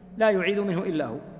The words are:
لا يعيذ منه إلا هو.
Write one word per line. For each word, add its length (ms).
لا 140
يعيذ 300
منه 220
إلا 240
هو. 100